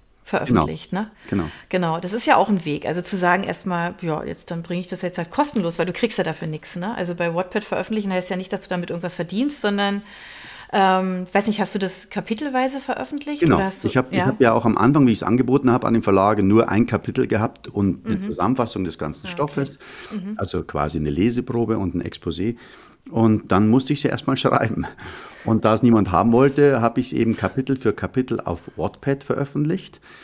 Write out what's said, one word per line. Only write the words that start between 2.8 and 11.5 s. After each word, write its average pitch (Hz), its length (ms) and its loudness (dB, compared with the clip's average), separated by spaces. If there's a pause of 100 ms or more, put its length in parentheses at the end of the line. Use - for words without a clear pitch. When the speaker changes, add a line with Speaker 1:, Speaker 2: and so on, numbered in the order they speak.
Speaker 1:
Also 170 160 -2
zu 196 140 -4
sagen 180 280 2
erstmal, 175 560 -4
ja, 160 240 -4
jetzt, - 260 -12
dann 170 120 -6
bringe 175 180 -6
ich 180 80 -10
das 180 140 -8
jetzt 175 160 -6
halt 170 120 -6
kostenlos, 220 480 -2
weil 170 80 0
du 180 60 -4
kriegst - 260 -2
ja 185 60 2
dafür 160 240 -6
nix, 156 280 -8
ne? 185 200 -4
Also 175 180 -4
bei 170 200 -2
Wattpad 185 280 -4
veröffentlichen 202 500 -4
heißt 185 180 -2
ja 190 60 -4
nicht, 185 160 -8
dass 196 100 -4
du - 60 -10
damit 175 220 -4
irgendwas 170 240 -6
verdienst, 208 460 -4
sondern, 202 420 0 (720)
ähm, 185 580 2
weiß 208 160 2
nicht, 208 140 0